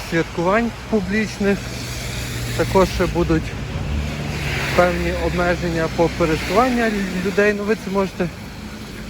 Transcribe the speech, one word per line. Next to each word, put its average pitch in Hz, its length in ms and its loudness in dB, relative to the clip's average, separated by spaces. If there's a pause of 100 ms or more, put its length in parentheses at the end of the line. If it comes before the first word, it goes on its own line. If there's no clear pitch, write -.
(100)
святкувань 180 600 2 (200)
публічних. 202 680 2 (960)
Також 180 320 4
ще - 180 0
будуть 165 460 0 (1200)
певні 175 360 4 (140)
обмеження 170 720 0
по 170 120 4
пересуванню 220 840 2 (360)
людей. 202 280 4
Ну, 202 100 -4
ви 208 100 0
це - 160 -4
можете 190 380 0 (800)